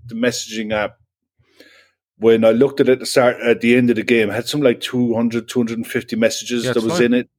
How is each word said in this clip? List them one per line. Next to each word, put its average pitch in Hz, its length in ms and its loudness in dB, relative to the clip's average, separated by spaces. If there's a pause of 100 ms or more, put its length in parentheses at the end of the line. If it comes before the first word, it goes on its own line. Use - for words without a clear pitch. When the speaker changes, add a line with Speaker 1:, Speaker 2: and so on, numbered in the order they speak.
Speaker 1:
the 113 80 -16
messaging 113 580 -6
app, 104 240 -4 (1200)
when 113 260 4
I 113 80 8
looked 135 280 2
at 127 80 4
it 127 40 4
at 127 80 2
the 107 60 -12
start, 123 340 2
at 113 200 0
the 120 160 4
end 123 140 4
of 110 60 2
the - 80 -4
game, 117 240 2
had 110 200 -6
some, 151 140 -4
like, 120 180 2
two 123 340 -2
hundred, 117 340 -2
two - 100 -4
hundred 113 200 -4
and 117 80 -10
fifty - 300 -6
messages 113 480 -2
Speaker 2:
Yeah, 127 80 -2
Speaker 1:
that 120 60 0
Speaker 2:
it's 110 60 -2
Speaker 1:
was 113 140 -2
Speaker 2:
fine. 120 80 4
Speaker 1:
in 120 80 2
it. 123 140 -2 (100)